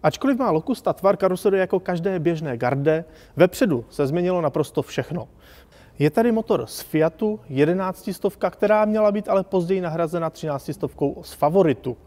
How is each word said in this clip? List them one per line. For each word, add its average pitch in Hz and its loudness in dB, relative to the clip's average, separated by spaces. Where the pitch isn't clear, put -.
Ačkoliv 240 0
má 247 0
Locusta 165 -2
tvar 190 2
karoserie 190 0
jako 185 0
každé 185 -4
běžné 156 -2
Garde, 139 0
vepředu 160 2
se 143 -2
změnilo 175 -2
naprosto 151 -2
všechno. - -8
Je 147 4
tady 226 2
motor 214 0
z - -14
Fiatu 165 -2
jedenáctistovka, 180 -2
která 214 2
měla 214 2
být 208 -4
ale 196 2
později 185 -2
nahrazena 165 -4
třináctistovkou 143 -6
z - -18
Favoritu. 151 2